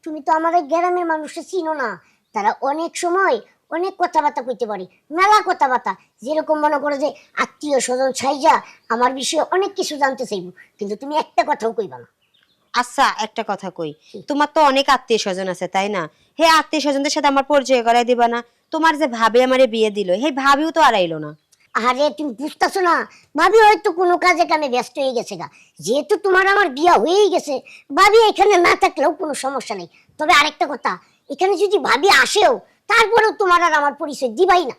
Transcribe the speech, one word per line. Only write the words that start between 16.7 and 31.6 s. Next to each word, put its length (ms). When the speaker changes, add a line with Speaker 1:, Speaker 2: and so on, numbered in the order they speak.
Speaker 2:
স্বজনদের 300
সাথে 180
আমার 180
পরিচয় 360
করাই 240
দিবা 220
না? 60
তোমার 280
যে 60
ভাবি 300
আমারে 260
বিয়ে 240
দিল, 120
হে 80
ভাবিও 340
তো 100
আর 140
আইলো 240
না। 60
Speaker 1:
আরে, 180
তুমি 140
বুঝতেছো 460
না, 80
ভাবি 260
হয়তো 240
কোনো 140
কাজে 280
কামে 220
ব্যস্ত 300
হয়ে 140
গেছে 240
গা। 60
যেহেতু 280
তোমার 280
আমার 140
বিয়া 160
হয়েই 300
গেছে, 220
ভাবি 220
এখানে 240
না 60
থাকলেও 280
কোনো 120
সমস্যা 360
নেই। 80
তবে 200
আরেকটা 340
কথা, 180
এখানে 200